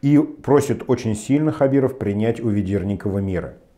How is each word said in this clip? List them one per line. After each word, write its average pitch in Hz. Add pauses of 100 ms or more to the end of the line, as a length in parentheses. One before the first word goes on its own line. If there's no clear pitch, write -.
и 143
просят 143
очень 117
сильно 151
Хабиров 135
принять 107
у 117
Ведерникова 98
меры. 95 (240)